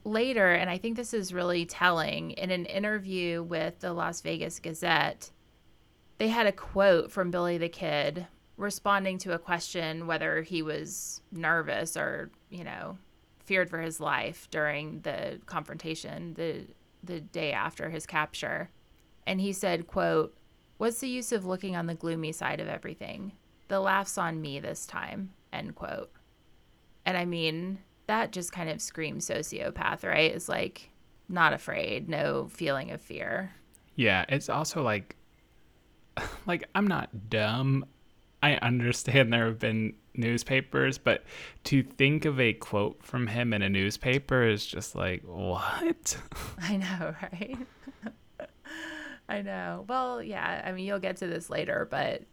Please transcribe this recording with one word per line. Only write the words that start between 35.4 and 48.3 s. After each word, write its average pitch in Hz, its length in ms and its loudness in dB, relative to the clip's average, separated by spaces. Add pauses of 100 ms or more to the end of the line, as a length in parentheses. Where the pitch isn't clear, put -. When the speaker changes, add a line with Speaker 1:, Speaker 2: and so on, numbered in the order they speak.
Speaker 2:
<laughs> - 60 -4 (240)
Like, - 280 -2
I'm 202 120 4
not 117 440 -2
dumb. 127 540 2 (580)
I 147 140 6
understand 120 760 6
there 117 140 6
have 113 140 0
been 110 340 2 (200)
newspapers, 131 840 2
but - 260 4 (400)
to 135 200 6
think 143 400 4
of 139 160 2
a 117 120 8
quote - 500 -2
from 123 260 -2
him 120 240 2
in 104 100 2
a 98 60 4
newspaper 123 720 2
is 107 240 4
just - 300 -8
like, 92 280 -2
"What?" 92 920 -2 (240)
<laughs> - 220 -10
Speaker 1:
I 196 140 0
know, 180 460 -2
right? 196 360 -8 (880)